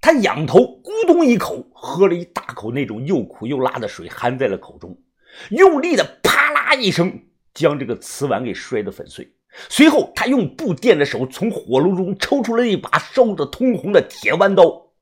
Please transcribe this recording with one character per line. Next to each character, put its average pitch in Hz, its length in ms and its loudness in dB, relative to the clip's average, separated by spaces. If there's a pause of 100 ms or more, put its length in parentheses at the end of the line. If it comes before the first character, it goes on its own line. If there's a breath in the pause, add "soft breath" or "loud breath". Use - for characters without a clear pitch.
他 320 120 4
仰 156 340 0
头 143 120 4
咕 415 480 0
咚 339 200 4
一 240 100 4
口 - 380 -8
喝 185 320 0
了 170 80 2
一 175 100 -8
大 - 180 -12
口 - 300 -12
那 135 140 -4
种 110 180 -12
又 151 180 0
苦 - 240 -12
又 131 140 -4
辣 127 180 0
的 107 80 -8
水， 85 220 -14
含 123 300 -6
在 131 80 0
了 95 100 -2
口 - 220 -18
中， - 200 -20 (520 loud breath)
用 311 320 6
力 349 120 0
的 175 280 -2
啪 - 300 2
啦 294 220 0
一 233 160 0
声 175 360 -4 (260)
将 147 260 0
这 135 60 -8
个 110 120 -6
瓷 - 300 -10
碗 117 160 -2
给 110 120 -6
摔 107 280 -6
得 98 80 -6
粉 - 160 -16
碎。 - 280 -20 (340 loud breath)
随 302 200 6
后 - 260 2
他 220 120 -4
用 240 280 0
布 262 180 -4
垫 180 260 2
着 143 60 2
手 127 220 -6
从 - 240 -6
火 127 300 -2
炉 180 160 2
中 190 220 -4
抽 277 220 0
出 226 160 -2
了 240 100 2
一 202 100 0
把 - 220 -4
烧 233 360 0
得 156 100 -4
通 233 320 -2
红 185 160 -6
的 175 80 6
铁 - 340 -6
弯 196 200 2
刀 170 480 4